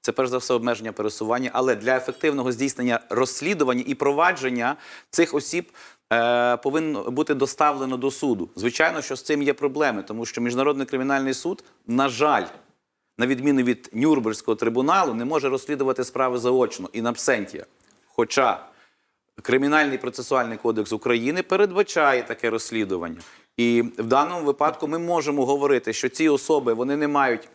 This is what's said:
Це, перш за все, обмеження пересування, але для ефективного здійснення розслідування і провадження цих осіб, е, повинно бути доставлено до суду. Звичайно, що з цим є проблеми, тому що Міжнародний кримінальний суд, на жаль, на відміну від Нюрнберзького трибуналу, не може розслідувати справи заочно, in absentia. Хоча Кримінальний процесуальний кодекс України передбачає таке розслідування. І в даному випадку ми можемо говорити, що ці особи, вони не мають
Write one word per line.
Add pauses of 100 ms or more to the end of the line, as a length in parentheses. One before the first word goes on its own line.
Це,
перш
за
все,
обмеження
пересування,
але
для
ефективного
здійснення (100)
розслідування
і
провадження (340)
цих
осіб, (420)
е,
повинно
бути
доставлено
до
суду.
Звичайно,
що
з
цим
є
проблеми,
тому
що
Міжнародний
кримінальний
суд, (240)
на
жаль, (720)
на
відміну
від
Нюрнберзького
трибуналу,
не
може
розслідувати
справи
заочно,
in
absentia. (520)
Хоча (840)
Кримінальний
процесуальний
кодекс
України
передбачає
таке
розслідування. (400)
І (140)
в
даному
випадку
ми
можемо
говорити,
що
ці
особи,
вони
не
мають